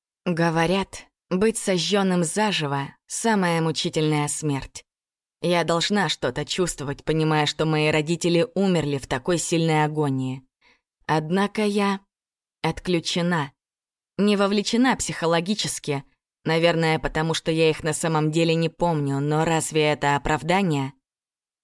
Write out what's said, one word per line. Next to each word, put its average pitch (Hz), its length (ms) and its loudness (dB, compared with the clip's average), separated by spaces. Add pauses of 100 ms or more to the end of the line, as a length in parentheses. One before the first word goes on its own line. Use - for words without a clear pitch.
(240)
Говорят, 170 840 0 (240)
быть 214 280 0
сожженным 180 680 0
заживо — 156 680 -2 (120)
самая 190 540 0
мучительная 156 680 0
смерть. - 560 -6 (560)
Я 170 240 2
должна 170 440 0
что-то 147 360 -4
чувствовать, 143 600 -4
понимая, 156 420 2
что 156 200 -2
мои 151 240 2
родители 165 640 2
умерли 160 440 0
в - 80 -10
такой 160 320 -2
сильной 160 460 2
агонии. 135 580 -2 (640)
Однако 185 580 0
я... 202 360 0 (600)
отключена. 165 920 -2 (640)
Не 202 180 4
вовлечена 208 600 2
психологически, 165 1080 -2 (400)
наверное, 165 540 2
потому 160 360 -2
что - 160 -4
я 160 200 4
их 151 120 -4
на 156 100 -2
самом 156 380 0
деле 165 240 2
не 165 140 0
помню, 151 500 -2
но 151 260 0
разве 160 380 0
это 147 340 2
оправдание? 156 760 0 (720)